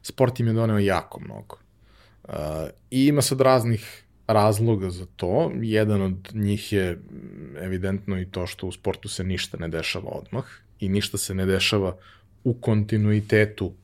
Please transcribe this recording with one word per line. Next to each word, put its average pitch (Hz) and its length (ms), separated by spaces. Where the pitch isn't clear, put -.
sport - 380
im 117 80
je 113 60
doneo 110 260
jako 95 400
mnogo. - 380
E, - 100
i 131 140
ima 147 160
sad 135 200
raznih 123 640
razloga 107 640
za 92 160
to. 117 360
Jedan 107 400
od 95 320
njih 101 400
je, 92 220
mm, - 640
evidentno 92 640
i 92 40
to 90 220
što - 200
u 90 40
sportu - 380
se - 140
ništa 92 340
ne 82 100
dešava 82 420
odmah - 360
i 98 100
ništa 101 280
se - 160
ne 95 120
dešava 95 520
u 123 100
kontinuitetu 107 1200